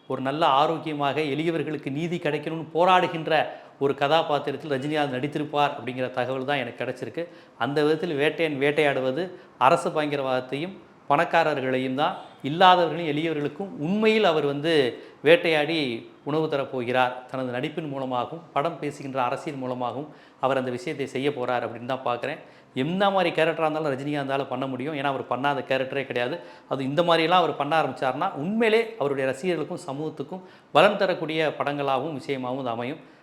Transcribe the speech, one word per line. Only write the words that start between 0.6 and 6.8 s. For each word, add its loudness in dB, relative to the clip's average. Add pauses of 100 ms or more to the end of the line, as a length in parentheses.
எளியவர்களுக்கு -2
நீதி -2
கிடைக்கணும்னு -4
போராடுகின்ற 4 (320)
ஒரு 2
கதாபாத்திரத்தில் 0
ரஜினிகாந்த் -2
நடித்திருப்பார் 0
அப்படிங்கிற -6
தகவல் -2
தான் 0
எனக்கு -4